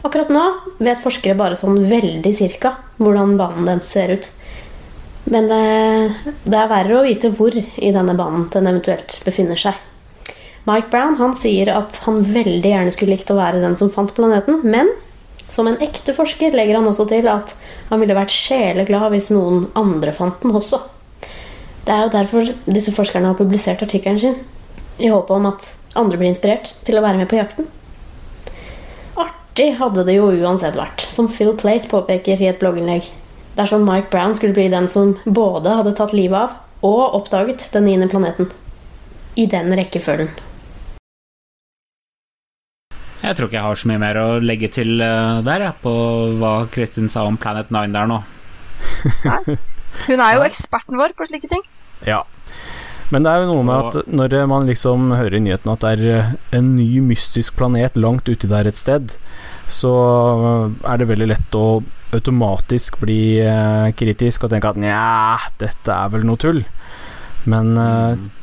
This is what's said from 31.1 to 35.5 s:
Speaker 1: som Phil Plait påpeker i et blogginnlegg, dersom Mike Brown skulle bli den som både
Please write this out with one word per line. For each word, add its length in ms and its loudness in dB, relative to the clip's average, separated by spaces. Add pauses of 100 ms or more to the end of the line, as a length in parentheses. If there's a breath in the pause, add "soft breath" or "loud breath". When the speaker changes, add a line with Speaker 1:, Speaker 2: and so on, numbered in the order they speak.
Speaker 1:
som 220 2
Phil 160 2 (100)
Plait 320 0
påpeker 480 0
i 80 2
et 140 0
blogginnlegg, 480 0 (480)
dersom 320 2
Mike 240 2
Brown 240 0
skulle 180 0
bli 160 4
den 160 2
som 380 2
både 560 2